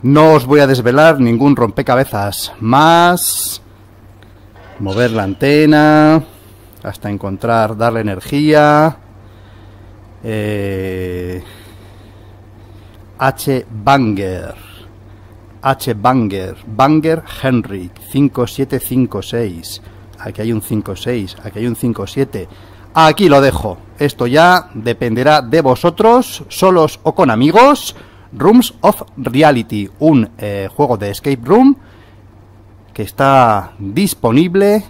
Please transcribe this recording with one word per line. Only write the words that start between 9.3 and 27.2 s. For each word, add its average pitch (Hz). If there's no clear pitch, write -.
Eh, 95
H 131
Banger. 101
H 135
Banger. 101
Banger 151
Henrik, 101
cinco 135
siete 135
cinco 123
seis. 101
Aquí 104
hay 110
un 110
cinco 104
seis, 110
aquí 104
hay 110
un 120
cinco 110
siete. 110
Aquí 160
lo 139
dejo. 107
Esto 139
ya 165
dependerá 120
de 127
vosotros, 175
solos 180
o -
con 147